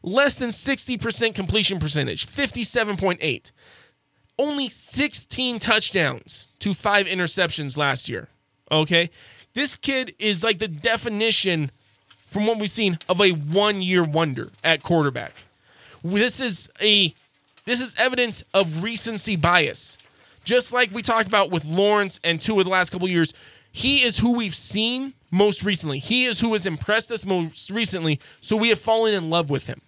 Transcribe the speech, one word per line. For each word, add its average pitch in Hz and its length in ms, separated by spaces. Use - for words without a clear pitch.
Less 254 340
than 240 160
sixty 254 460
percent 226 380
completion 190 440
percentage, 143 460
fifty-seven 233 720
point 180 240
eight. - 320
Only 285 280
sixteen - 920
touchdowns 190 1000
to 202 160
five 202 320
interceptions 165 720
last 139 320
year, 107 200
okay? 165 400
This 269 220
kid 262 420
is 202 260
like 220 140
the 208 100
definition, 196 1000
from 208 220
what 226 100
we've 208 100
seen, 196 300
of 185 140
a 196 80
one-year 185 760
wonder 151 460
at 156 180
quarterback. 143 520
This 208 380
is 233 280
a, 202 320
this 240 140
is 254 200
evidence 247 440
of 165 280
recency 226 520
bias. 165 640
Just 240 300
like 247 180
we 226 120
talked 226 240
about 190 240
with 160 120
Lawrence 196 600
and 165 180
Tua 202 220
the 180 80
last 185 180
couple 185 160
of 190 60
years, 170 240
he 269 300
is 240 160
who 240 180
we've 214 200
seen 247 580
most 196 340
recently. 160 360
He 247 260
is 233 140
who 226 140
has 196 120
impressed 208 460
us 226 120
most 180 460
recently, 185 500
so 214 160
we 226 120
have 202 100
fallen 226 340
in 170 160
love 160 220
with 135 160
him. - 200